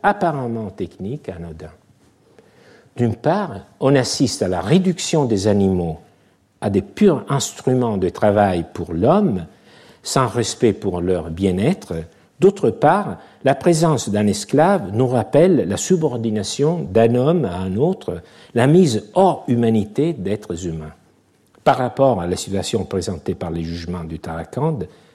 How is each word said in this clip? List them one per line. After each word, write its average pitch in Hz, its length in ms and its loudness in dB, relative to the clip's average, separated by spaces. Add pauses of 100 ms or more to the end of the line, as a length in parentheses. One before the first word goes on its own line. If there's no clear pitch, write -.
apparemment 139 680 -2
techniques, 98 600 -10
anodins. 82 420 -14 (1200)
D'une 117 180 0
part, 160 460 -4 (200)
on 139 140 4
assiste 127 480 0
à 95 60 0
la 90 120 -2
réduction 165 640 0
des 107 240 0
animaux 95 500 2 (640)
à 208 80 -2
des 196 120 2
purs 196 460 2
instruments 123 720 -2
de 90 100 0
travail 101 640 2
pour 87 220 -8
l'homme, 120 520 2 (560)
sans - 240 0
respect 113 460 0
pour 90 300 -4
leur 87 280 -2
bien-être. 95 640 -2 (460)
D'autre 190 300 4
part, 165 480 0 (260)
la 135 100 4
présence 160 540 0
d'un 104 180 2
esclave 139 680 2
nous 123 140 2
rappelle 131 640 2
la 95 80 -2
subordination 139 1040 -2 (100)
d'un 117 240 4
homme 147 300 2
à 90 120 -4
un 92 200 -4
autre, 101 460 -2 (320)
la 120 120 4
mise 147 480 4
hors 185 340 2
humanité 120 680 0
d'êtres 95 520 -6
humains. 80 280 -10 (680)
Par 113 120 4
rapport 127 440 2
à 87 60 -4
la 87 100 -2
situation 95 480 -4
présentée 92 500 -6
par 85 160 -8
les 82 120 -4
jugements 85 420 -8
du 82 140 -10
Tarakand, 123 600 -6 (360)